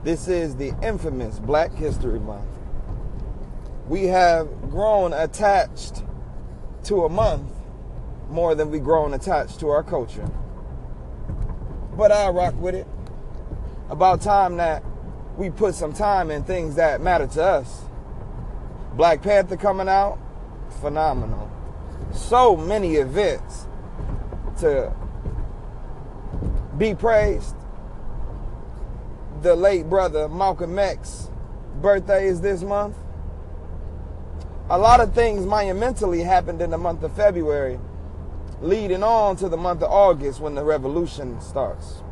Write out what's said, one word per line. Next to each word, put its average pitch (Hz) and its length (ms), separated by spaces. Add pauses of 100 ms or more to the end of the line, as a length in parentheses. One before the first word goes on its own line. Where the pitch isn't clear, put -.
This 156 240
is 165 280
the 135 280
infamous 147 560
Black 147 340
History 127 460
Month. 104 260 (1400)
We 185 160
have 175 440 (220)
grown 202 440
attached - 920 (800)
to 190 220
a 151 40
month 185 420 (800)
more 165 240
than 151 160
we 151 80
grown 147 380
attached 156 460
to 156 80
our 147 120
culture. 120 480 (1700)
But 196 140
I 208 180
rock 180 320
with 180 140
it. 190 100 (1040)
About 180 320
time 196 360
that 160 260 (520)
we 185 140
put 190 240
some 156 200
time 196 360
in 147 140
things 165 320
that 147 260
matter 165 240
to 151 180
us. 156 380 (1120)
Black 160 300
Panther 190 340
coming 190 320
out, 196 300 (600)
phenomenal. 139 680 (640)
So 240 420
many 170 400
events 147 720 (920)
to 143 320 (1900)
be 208 180
praised. 214 600 (1900)
The 170 140
late 175 340
brother 165 380
Malcolm 175 520
X - 500 (520)
birthday 196 440
is 180 160
this 185 220
month. 202 320 (1800)
A 180 60
lot 233 240
of 220 120
things 214 320
monumentally 202 760
happened 170 400
in 170 100
the 165 80
month 165 240
of 147 100
February, 151 640 (840)
leading 196 420
on 214 320
to 190 120
the 175 100
month 175 260
of - 80
August 147 480
when 147 160
the 139 80
revolution 147 800
starts. - 600 (100)